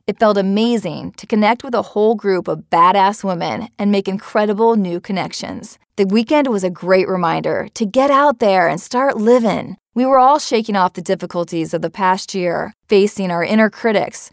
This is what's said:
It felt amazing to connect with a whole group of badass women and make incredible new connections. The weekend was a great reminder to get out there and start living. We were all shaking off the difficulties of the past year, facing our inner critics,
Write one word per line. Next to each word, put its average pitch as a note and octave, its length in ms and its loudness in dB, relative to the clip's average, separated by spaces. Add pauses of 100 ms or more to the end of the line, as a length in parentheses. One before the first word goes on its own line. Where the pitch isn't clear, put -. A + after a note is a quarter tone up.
It G3+ 100 -6
felt G#3 200 2
amazing G3 800 -2
to - 80 -20
connect G#3+ 360 0
with C4 120 -6
a G#3 80 0
whole G#3+ 320 0
group F#3+ 340 -2
of D#3 220 -6
badass F#3+ 520 4
women F3+ 460 -6 (100)
and G3+ 140 0
make G3 160 0
incredible G#3+ 640 0
new F3+ 260 -2
connections. F#3 760 -8 (180)
The G3+ 100 2
weekend A#3+ 420 2
was G3+ 160 -2
a F3+ 60 -2
great F3+ 380 0
reminder E3 640 -2
to A3+ 120 -4
get C4 240 2
out C#4 280 2
there F#3+ 300 2
and - 120 -4
start B3+ 380 -2
living. A3 580 2 (180)
We B3 120 0
were C4+ 120 4
all C4+ 200 6
shaking A3 380 -2
off F#3 180 2
the F3+ 80 -10
difficulties F3 720 -4
of D#3+ 80 -4
the E3 80 -6
past F#3 440 -2
year, F3+ 400 -4 (140)
facing G3 420 2
our E3+ 140 -2
inner A3 260 2
critics, - 600 -4